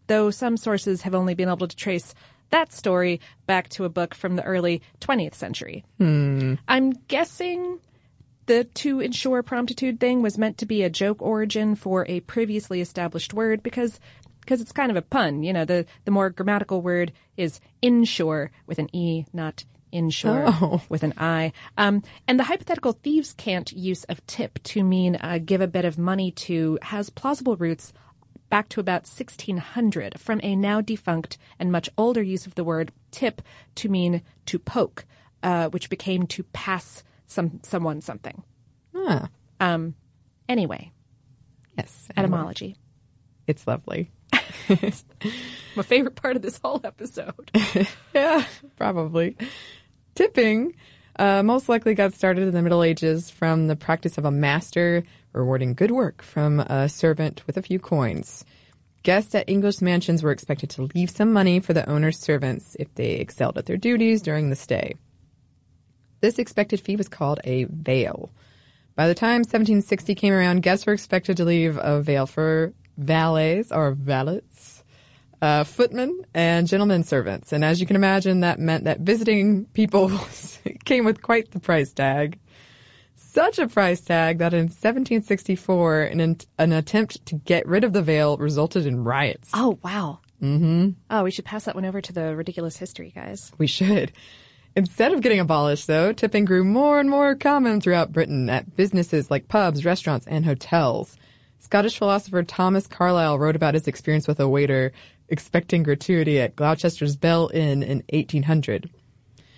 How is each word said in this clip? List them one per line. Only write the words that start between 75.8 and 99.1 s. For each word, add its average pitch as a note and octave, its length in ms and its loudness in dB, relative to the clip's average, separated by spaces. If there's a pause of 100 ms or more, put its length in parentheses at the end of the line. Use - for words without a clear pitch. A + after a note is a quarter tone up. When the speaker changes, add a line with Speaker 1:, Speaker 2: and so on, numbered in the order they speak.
Speaker 2:
and E3+ 360 2
gentlemen G3 340 4
servants. G2+ 500 -2
And D3+ 120 2
as E3+ 160 2
you F3+ 60 -2
can G3+ 100 2
imagine, F#3+ 440 4
that F3 200 2
meant D#3+ 240 0
that D#3 160 0
visiting G#3 640 2
people F#3+ 460 2 (360)
<laughs> - 360 -12
came B3 200 2
with A3 160 2
quite A#3 300 0
the F#3 100 -8
price D#3 320 0
tag. C#3+ 460 0 (800)
Such - 420 0
a D4 80 2
price F#3 340 2
tag E3 380 2
that E3+ 160 2
in E3 160 2
seventeen A#3 520 0
sixty-four, F3 800 0
an, E3 340 0 (180)
an E3 160 4
attempt G#3 540 -2
to - 80 -8
get E3+ 320 0
rid G3 180 2
of G#3+ 80 2
the F#3+ 100 2
veil D3+ 360 2
resulted D3+ 480 0
in B2 180 -2
riots. C3 480 -2
Speaker 1:
Oh, A3+ 300 0
wow. F#3 380 -6 (200)
Speaker 2:
Mm-hmm. E3 500 4 (200)
Speaker 1:
Oh, G#3 140 0
we F#3 80 -2
should - 120 -8
pass G#3+ 200 -10
that G#3 100 -6
one F#3+ 100 -6
over F#3+ 160 -4
to F#3 120 -12
the D#3+ 240 -4
ridiculous E3+ 400 -8
history F3 380 -14
guys. - 440 -14
Speaker 2:
We D#3 80 2
should. F#3+ 460 2 (640)
Instead A3 360 2
of D4 80 2
getting G#3+ 180 4
abolished, D3 480 2
though, E3 260 4
tipping G#3 320 2
grew F#3 200 4
more C#4+ 340 4
and C#4 100 4
more C#4 280 4
common C4 440 4
throughout F3 320 2
Britain C#3+ 380 0
at - 240 -2
businesses F3 560 2